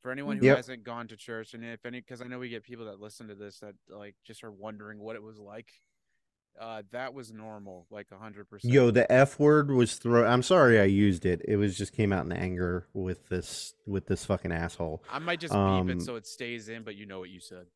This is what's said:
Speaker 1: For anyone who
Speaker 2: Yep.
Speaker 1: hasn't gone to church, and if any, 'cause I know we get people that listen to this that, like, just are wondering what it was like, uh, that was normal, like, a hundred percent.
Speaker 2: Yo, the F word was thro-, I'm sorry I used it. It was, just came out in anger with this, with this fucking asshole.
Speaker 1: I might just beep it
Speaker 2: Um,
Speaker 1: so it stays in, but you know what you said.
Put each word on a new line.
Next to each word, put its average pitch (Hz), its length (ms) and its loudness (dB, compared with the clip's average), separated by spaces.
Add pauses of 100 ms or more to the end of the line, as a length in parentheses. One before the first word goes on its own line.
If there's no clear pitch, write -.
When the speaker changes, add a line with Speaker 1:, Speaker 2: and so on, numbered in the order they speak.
Speaker 1:
For 127 80 -10
anyone 139 260 -6
who 127 100 0
Speaker 2:
Yep. 135 100 6
Speaker 1:
hasn't 123 260 -10
gone 117 260 -12
to 110 80 -20
church, 113 360 -12
and 113 100 -14
if 117 220 -16
any, 123 160 -12
'cause 123 220 -18
I - 20 -14
know 123 140 -14
we 127 100 -12
get 113 140 -12
people 117 220 -16
that 98 140 -16
listen 107 280 -18
to 104 80 -18
this 101 240 -18
that, 101 160 -20 (120)
like, 104 280 -20 (100)
just - 180 -20
are 113 80 -16
wondering 104 460 -16
what 110 180 -12
it 104 60 -16
was 110 160 -20
like, 104 320 -20 (880)
uh, 113 300 -14
that 127 240 -10
was 120 180 -16
normal, 104 600 -16
like, 104 200 -14
a 95 60 -20
hundred 104 320 -18
percent. 120 240 -2
Speaker 2:
Yo, 127 160 8
the 117 220 4
F 135 280 4
word 147 300 6
was 123 280 2
thro-, 117 280 4
I'm 123 160 4
sorry 127 380 8
I 98 60 8
used 98 380 4
it. 90 240 0
It 104 100 0
was, 98 200 0
just 104 160 -6
came 104 180 0
out 87 140 0
in 87 60 -6
anger 90 640 -4
with 92 360 -8
this, - 460 -8 (100)
with 98 220 -6
this - 180 -2
fucking 95 260 -2
asshole. 82 560 -6
Speaker 1:
I 139 120 -8
might 170 200 -4
just 160 140 -6
beep 101 60 2
it 92 320 2
Speaker 2:
Um, 87 80 -4
Speaker 1:
so 117 160 -8
it 110 100 -14
stays 117 420 -12
in, 113 140 -14
but 107 140 -14
you 104 100 -18
know 95 140 -14
what 92 100 -14
you 92 100 -20
said. 90 360 -20